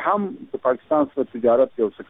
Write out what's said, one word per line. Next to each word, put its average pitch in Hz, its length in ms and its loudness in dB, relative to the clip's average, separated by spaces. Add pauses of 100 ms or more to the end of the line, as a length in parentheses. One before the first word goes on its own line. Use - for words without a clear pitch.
هم 202 160 0 (320)
د 135 140 -10
پاکستان 139 420 0
سره 135 240 -4
تجارت 120 480 2
یو 104 80 0
څه - 200 -20